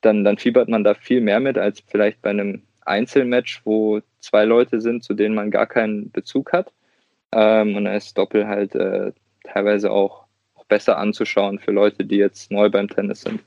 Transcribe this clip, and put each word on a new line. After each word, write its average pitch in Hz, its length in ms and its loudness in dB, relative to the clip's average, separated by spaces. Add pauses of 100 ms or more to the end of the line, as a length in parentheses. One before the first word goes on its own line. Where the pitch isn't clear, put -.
dann, 107 220 2
dann 104 140 2
fiebert 123 300 2
man 110 160 0
da 104 100 4
viel - 280 0
mehr 104 180 2
mit 135 180 -2
als 101 300 -2
vielleicht 104 340 -2
bei 104 100 -4
einem 101 320 -6 (180)
Einzelmatch, 123 840 -2
wo 107 360 0 (180)
zwei 107 260 2
Leute 117 360 0
sind, 117 220 -4
zu - 100 -6
denen 107 220 0
man 107 160 -4
gar 110 160 0
keinen 107 440 -4
Bezug - 420 -6
hat. 180 180 -2 (640)
Ähm, 107 420 2
und 101 100 -4
da 101 80 -4
ist - 240 -6
Doppel 104 300 0
halt, 101 280 -4
äh, 98 360 -2 (320)
teilweise 101 480 0
auch, 101 340 -2 (300)
auch - 100 -20
besser 104 320 2
anzuschauen 101 600 -2
für - 120 -6
Leute, 101 340 2
die 101 120 -2
jetzt - 340 0
neu 104 180 4
beim 101 180 0
Tennis 101 340 -6
sind. 110 240 -8